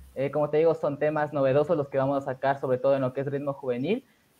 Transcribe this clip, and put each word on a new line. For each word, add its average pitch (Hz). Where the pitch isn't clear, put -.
Eh, 135
como 147
te 151
digo, 160
son 147
temas 151
novedosos 147
los 143
que 135
vamos 135
a -
sacar, 135
sobre 127
todo 135
en 135
lo 127
que 139
es 135
ritmo 139
juvenil, 139